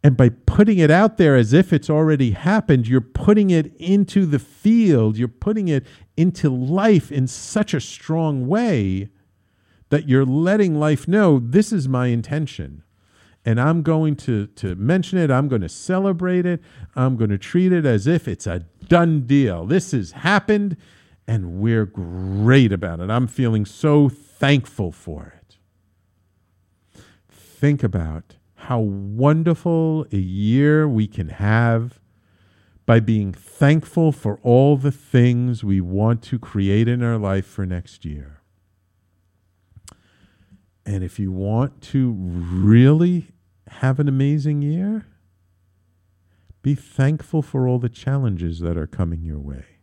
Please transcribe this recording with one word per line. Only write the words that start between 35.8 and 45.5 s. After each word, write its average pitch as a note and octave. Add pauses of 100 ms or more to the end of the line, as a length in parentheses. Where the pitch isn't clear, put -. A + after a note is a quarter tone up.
want G#2+
to -
create G#2
in B2
our A#2
life G2
for -
next F2+
year. D2 (2500)
And G2
if F2+
you F#2+
want G#2 (120)
to C3
really G#2+ (400)
have C3
an C#3+
amazing C#3+
year, G3 (1600)